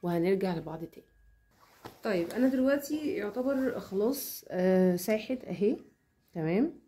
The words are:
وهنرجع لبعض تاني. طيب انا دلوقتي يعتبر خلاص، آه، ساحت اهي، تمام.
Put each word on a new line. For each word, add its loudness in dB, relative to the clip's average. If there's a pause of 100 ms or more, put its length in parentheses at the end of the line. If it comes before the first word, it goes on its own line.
وهنرجع 0
لبعض -8
تاني. -20 (960)
طيب 0
انا 2
دلوقتي 0
يعتبر -2
خلاص، -4
آه، 4
ساحت -2
اهي، 0 (560)
تمام. 0